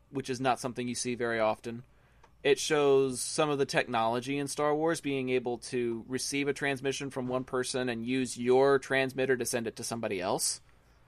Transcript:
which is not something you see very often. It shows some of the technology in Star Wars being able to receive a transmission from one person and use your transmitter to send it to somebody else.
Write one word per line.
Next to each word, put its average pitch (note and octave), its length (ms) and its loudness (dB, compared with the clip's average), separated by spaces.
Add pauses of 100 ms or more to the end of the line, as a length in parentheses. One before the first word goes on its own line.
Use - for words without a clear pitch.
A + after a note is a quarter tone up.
(120)
which C3+ 180 -6
is B2 100 -4
not C3 200 2
something B2 280 -6
you A#2+ 80 -6
see B2 200 -4
very A#2 240 -2
often. A2+ 440 0 (600)
It C#3 160 4
shows C#3 640 4
some D#3 280 0
of C#3+ 80 0
the C#3 80 2
technology B2 720 0
in C#3+ 100 -4
Star D3 280 0
Wars D#3+ 260 0
being C3+ 280 -2
able A#2+ 280 0
to A#2 500 -4
receive C#3 400 -2
a C#3 60 0
transmission C#3 560 -2
from B2+ 180 -6
one B2+ 160 -2
person B2+ 460 -2
and A2+ 160 -4
use B2+ 320 -2
your C3 420 6
transmitter C3 560 0
to A#2+ 100 -4
send A#2 200 -2
it G#2+ 120 -6
to A#2 60 -10
somebody G#2+ 380 -2
else. A2 400 -2 (460)